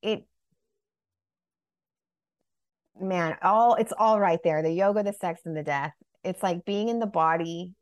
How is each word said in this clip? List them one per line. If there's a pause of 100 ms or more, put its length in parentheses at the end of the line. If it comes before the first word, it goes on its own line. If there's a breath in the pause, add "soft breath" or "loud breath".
it, (2750)
man,
all,
it's
all
right
there.
The
yoga,
the
sex,
and
the
death. (300)
It's
like
being
in
the
body (100)